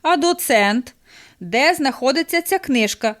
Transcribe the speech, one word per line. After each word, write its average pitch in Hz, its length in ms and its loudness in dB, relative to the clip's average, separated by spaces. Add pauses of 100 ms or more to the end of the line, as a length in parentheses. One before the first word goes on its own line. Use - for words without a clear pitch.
А 339 140 2
доцент? 247 760 0 (460)
Де 240 340 0
знаходиться 277 680 -2
ця 381 160 -2
книжка? 220 640 -2